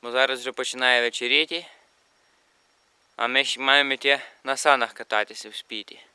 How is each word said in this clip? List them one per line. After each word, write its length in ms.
Бо 100
зараз 280
вже 120
починає 500
вечеріти, 640
а 120
ми 160
ще 160
маємо 340
йти 280
на 140
санах 360
кататися 560
в 60
спіті. 600